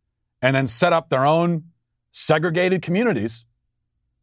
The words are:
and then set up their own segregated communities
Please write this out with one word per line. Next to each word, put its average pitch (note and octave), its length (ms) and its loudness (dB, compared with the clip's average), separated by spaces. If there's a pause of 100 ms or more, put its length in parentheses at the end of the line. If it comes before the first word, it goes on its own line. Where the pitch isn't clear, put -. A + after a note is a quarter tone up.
(420)
and C3 140 2
then C3+ 120 0
set F3 260 0
up E3 160 -2
their C3+ 160 0
own E3 380 0 (480)
segregated F3 720 0
communities E3 640 -2 (760)